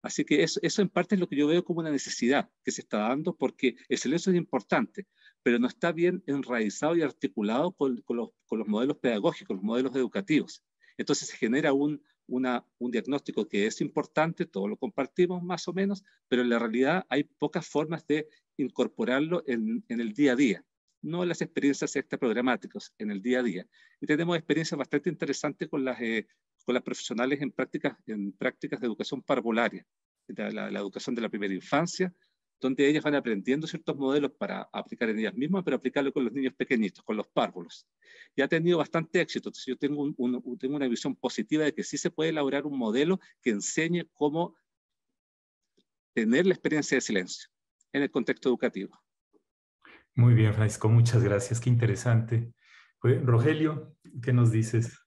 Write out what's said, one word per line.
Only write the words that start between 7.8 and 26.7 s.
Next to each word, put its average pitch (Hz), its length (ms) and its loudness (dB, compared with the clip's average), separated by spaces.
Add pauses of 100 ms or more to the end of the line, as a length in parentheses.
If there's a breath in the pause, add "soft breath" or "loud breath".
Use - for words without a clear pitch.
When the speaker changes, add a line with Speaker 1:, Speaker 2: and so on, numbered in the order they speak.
Speaker 1:
con 117 160 -4
los, 113 120 -4 (160)
con 110 140 -4
los 104 80 -4
modelos 123 300 0
pedagógicos, 113 580 -2
los 95 80 -8
modelos 123 320 0
educativos. 117 680 -2 (340 soft breath)
Entonces - 320 -2
se - 80 -14
genera 139 340 2
un, 143 320 0 (240)
una, 127 400 -2 (100)
un 120 140 -4
diagnóstico 117 560 -2
que 101 200 0
es - 120 -4
importante, 160 680 -2
todos 98 240 -4
lo 107 80 -6
compartimos 180 640 -2
más 175 280 -6
o 170 40 -8
menos, 196 300 -2 (240 soft breath)
pero 127 140 2
en 120 80 2
la 117 100 2
realidad 127 500 0
hay 143 140 0
pocas - 420 -6
formas 160 400 -4
de 151 220 0 (300 soft breath)
incorporarlo 131 920 0
en, 113 400 -2
en 120 140 -4
el 107 120 -4
día 139 200 4
a - 20 2
día, 120 300 2 (360)
no 170 220 -4
en 175 60 0
las 165 120 -4
experiencias - 540 -2
extraprogramáticas, 123 1040 -2
en 107 100 -6
el 98 140 -6
día 123 160 2
a 127 40 0
día. 95 240 -4 (320 soft breath)
Y 143 60 -8
tenemos 165 320 0
experiencias 160 400 -2
bastante 147 320 -2
interesantes 151 580 -4
con 139 180 -2
las, 123 160 -4
eh, 113 260 -2 (380)
con 123 80 0